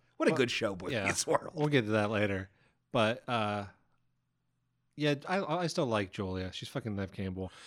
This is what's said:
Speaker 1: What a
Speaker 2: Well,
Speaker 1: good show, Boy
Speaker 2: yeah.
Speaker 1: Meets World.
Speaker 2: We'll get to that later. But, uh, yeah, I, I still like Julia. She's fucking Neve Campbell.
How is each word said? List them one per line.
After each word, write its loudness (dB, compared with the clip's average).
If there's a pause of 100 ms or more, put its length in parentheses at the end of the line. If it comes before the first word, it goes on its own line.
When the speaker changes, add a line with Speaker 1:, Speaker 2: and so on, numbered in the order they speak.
(180)
Speaker 1:
What 4
a 4
Speaker 2:
Well, 2
Speaker 1:
good 4
show, 0
Boy -8
Speaker 2:
yeah. 0
Speaker 1:
Meets 0
World. 0
Speaker 2:
We'll 0
get 4
to -2
that 4
later. 0 (420)
But, 2
uh, -2 (1300)
yeah, 2 (120)
I, 0
I -2
still 0
like 0
Julia. -4
She's -10
fucking -6
Neve -4
Campbell. -6 (160)